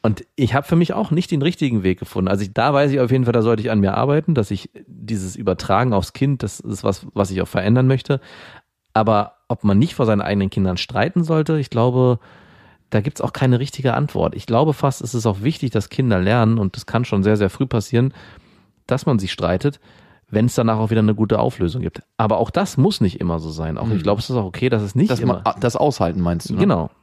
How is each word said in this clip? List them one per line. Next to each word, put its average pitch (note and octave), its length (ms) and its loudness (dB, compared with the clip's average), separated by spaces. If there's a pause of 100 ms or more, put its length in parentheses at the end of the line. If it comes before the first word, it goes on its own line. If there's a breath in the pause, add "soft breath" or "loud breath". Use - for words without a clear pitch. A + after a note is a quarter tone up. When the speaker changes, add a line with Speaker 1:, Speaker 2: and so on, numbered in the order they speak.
Speaker 1:
Und G#2 200 0 (100)
ich A#2 180 0
habe C#3 140 0
für - 80 0
mich E3+ 200 2
auch G3+ 180 -2
nicht E3+ 180 -2
den C#3+ 120 -2
richtigen C3 420 -2
Weg F#2 160 0
gefunden. F#2 260 -4
Also G2 160 0
ich, G2 100 -8
da C3+ 220 0
weiß C#3+ 160 4
ich C#3 80 0
auf B2 140 2
jeden C3 120 2
Fall, A#2 80 2
da A2+ 100 4
sollte A2 200 2
ich A#2 80 -4
an G#2+ 80 2
mir G2 160 2
arbeiten, C#3+ 400 0
dass A2 160 0
ich - 200 -8 (180)
dieses G2 480 -8
Übertragen G2+ 560 0
aufs F#2+ 200 0
Kind, C3+ 300 0
das G#2+ 160 -6
ist G#2+ 240 -10
was, G2 320 -2
was G2 160 0
ich F#2+ 100 -4
auch F2 60 -2
verändern A2 400 2
möchte. C3 340 0 (760 loud breath)
Aber G#2+ 400 2 (120)
ob - 160 -6
man G2+ 160 4
nicht D#3 160 2
vor C#3 100 0
seinen G#2+ 160 2
eigenen G2 300 -2
Kindern F#2 260 -2
streiten D#3+ 460 -2
sollte, D#3+ 380 0
ich C3 100 -6
glaube, B2 480 2 (720 loud breath)
da A2 100 2
gibt's A#2 200 -8
auch - 120 -4
keine B2 280 2
richtige C3 340 -2
Antwort. - 400 -2
Ich G#2 100 -12
glaube C#3 300 2
fast, - 280 -2
es A#2 120 -8
ist A2 100 -2
auch G2+ 180 0
wichtig, C3 280 -2
dass G#2+ 180 -2
Kinder A#2 320 0
lernen, A2+ 380 2
und F#2+ 160 -2
das - 100 -14
kann A#2 200 -2
schon G2+ 180 0
sehr, G#2+ 140 4
sehr G2+ 120 2
früh - 180 -4
passieren, A#2+ 460 0 (760 loud breath)
dass B2+ 180 0
man A#2+ 140 2
sich F#2 100 -6
streitet, F#2 480 -2 (500 soft breath)
wenn's A2 280 0
danach A2+ 220 2
auch A2 120 0
wieder A2 100 4
eine G#2+ 140 4
gute G#2+ 240 2
Auflösung G2 420 -2
gibt. E2+ 220 -8 (140)
Aber G#2+ 220 2
auch A2 120 0
das F#3+ 260 -2
muss E3 240 2
nicht F#2+ 200 0
immer E2+ 180 -2
so D#2+ 120 -8
sein. D#2+ 280 -6
Auch - 120 -4
ich G#2+ 80 0
Speaker 2:
Mhm. D#2+ 40 -2
Speaker 1:
glaube, G2+ 180 0
es - 80 -8
ist B2+ 80 -2
auch G#2+ 100 0
okay, B2+ 220 -4
dass A2 140 2
es G2+ 140 -4
nicht D#3 160 2
Speaker 2:
Dass A#2 80 -2
Speaker 1:
immer B2 140 2
Speaker 2:
man - 120 -4
a-, A2+ 140 -2
das A#2 160 0
aushalten, F#2+ 440 0
meinst E2+ 300 -2
du, - 40 -2
ne? F#2 60 -2
Speaker 1:
Genau. A2+ 300 0 (120)